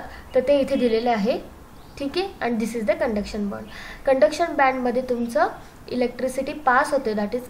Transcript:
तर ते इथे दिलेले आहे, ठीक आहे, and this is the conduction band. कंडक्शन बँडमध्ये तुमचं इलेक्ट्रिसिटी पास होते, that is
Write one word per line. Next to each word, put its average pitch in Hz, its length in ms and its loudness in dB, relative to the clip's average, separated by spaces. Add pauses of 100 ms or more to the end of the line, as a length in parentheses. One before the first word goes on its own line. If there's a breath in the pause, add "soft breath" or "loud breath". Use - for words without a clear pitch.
(340 loud breath)
तर 254 140 4
ते 285 120 6
इथे 269 160 0
दिलेले 233 340 2
आहे, 226 260 2 (640)
ठीक 277 200 -4
आहे, 392 100 -2 (140)
and 240 180 0
this 233 180 -2
is 214 100 -2
the 330 120 4
conduction 208 520 -2
band. 214 120 -10 (420 loud breath)
कंडक्शन 302 500 4
बँडमध्ये 254 520 2
तुमचं 240 400 0 (400 loud breath)
इलेक्ट्रिसिटी 247 640 -2 (140)
पास 269 260 4
होते, 226 220 0
that 208 220 -2
is 247 140 -6